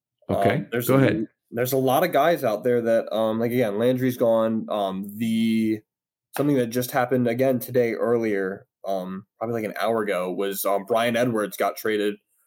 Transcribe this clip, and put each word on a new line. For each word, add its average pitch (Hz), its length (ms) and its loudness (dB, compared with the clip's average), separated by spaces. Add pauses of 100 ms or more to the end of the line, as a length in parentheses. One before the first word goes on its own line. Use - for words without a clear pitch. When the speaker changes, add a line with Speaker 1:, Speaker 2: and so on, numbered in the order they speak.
(300)
Speaker 1:
Okay, 101 280 2
Speaker 2:
Um, 196 120 -6
there's 117 160 -4
Speaker 1:
go 127 80 4
Speaker 2:
a, 135 40 6
Speaker 1:
ahead. 113 280 2 (240)
Speaker 2:
there's 123 220 -4
a 135 40 2
lot 131 280 2
of 160 80 0
guys 147 320 2
out 107 180 0
there 123 200 2
that, 113 300 0
um, 110 280 0
like, 117 100 0
again, 113 300 0
Landry's 127 360 2
gone. 113 520 2
Um, 98 500 -4
the, 113 640 0 (560)
something 143 180 2
that 123 140 0
just 123 240 -4
happened 127 340 0
again 123 320 2
today 120 360 0
earlier, 104 720 -2 (180)
um, 95 400 -6 (120)
probably, 117 220 -4
like, 104 80 -4
an - 120 -10
hour 110 220 0
ago, 92 280 -2
was, 98 340 -4
um, 98 200 0
Bryan 117 320 2
Edwards 110 400 0
got 98 200 0
traded 104 380 0 (320)